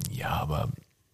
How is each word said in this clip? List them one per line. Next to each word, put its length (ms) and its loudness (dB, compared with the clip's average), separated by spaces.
Ja, 200 -2
aber 420 2